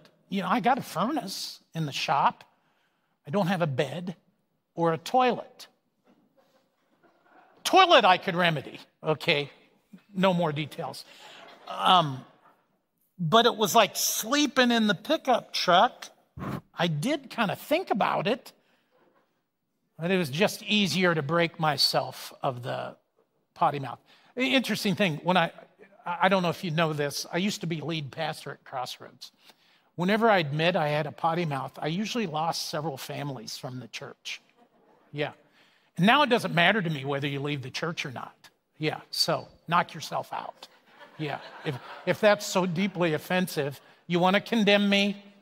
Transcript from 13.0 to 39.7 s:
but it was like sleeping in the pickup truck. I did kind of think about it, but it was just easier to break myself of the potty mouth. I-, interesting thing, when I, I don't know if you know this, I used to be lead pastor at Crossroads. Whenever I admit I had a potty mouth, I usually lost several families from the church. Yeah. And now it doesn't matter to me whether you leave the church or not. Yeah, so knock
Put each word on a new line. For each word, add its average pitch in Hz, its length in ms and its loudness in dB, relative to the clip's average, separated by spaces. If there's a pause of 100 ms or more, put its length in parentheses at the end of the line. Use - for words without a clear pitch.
but 196 280 4
it 220 100 2
was 208 180 0
like 220 220 4
sleeping 254 720 0
in 226 160 2
the 202 80 2
pickup - 580 0
truck. - 560 2 (680)
I 170 100 0
did 208 440 -2
kind 214 200 -2
of 127 80 -6
think 349 320 -2
about 151 360 0
it, - 260 -4 (1500)
but 165 120 -2
it 190 80 4
was 160 120 -2
just 170 320 0
easier 185 520 2
to 156 80 -2
break 165 360 0
myself 147 760 0 (100)
of 123 200 -4
the 127 340 -8 (580)
potty 147 240 0
mouth. 120 200 -10 (380)
I-, - 40 -4
interesting 240 560 0
thing, 160 260 0
when 180 140 2
I, 170 160 2 (520)
I 175 240 2
don't 190 140 2
know 175 60 0
if 160 160 -4
you 185 60 -4
know 156 220 0
this, 143 400 -4
I 175 40 -2
used 190 240 -2
to 185 60 -8
be 160 140 -6
lead 147 300 -6
pastor 156 400 -8
at - 140 -18
Crossroads. 127 640 -12 (640)
Whenever 208 340 2
I 202 100 6
admit 160 360 2
I 156 140 0
had 147 180 0
a 139 60 -10
potty 165 320 -2
mouth, 139 360 -6
I 147 80 -4
usually 208 380 -4
lost 156 440 -4
several 151 260 -6
families 135 600 -10
from 127 220 -10
the 120 100 -16
church. - 520 -14 (720)
Yeah. 143 200 -4 (640)
And 175 80 4
now 269 160 6
it 254 80 2
doesn't 175 240 0
matter 180 260 4
to 170 80 -2
me 139 160 -4
whether 143 240 -2
you 139 120 -4
leave 147 220 -4
the 127 80 -12
church - 360 -6
or 139 40 -12
not. - 240 -12 (440)
Yeah, 151 220 -4 (100)
so - 360 -2 (220)
knock 170 240 2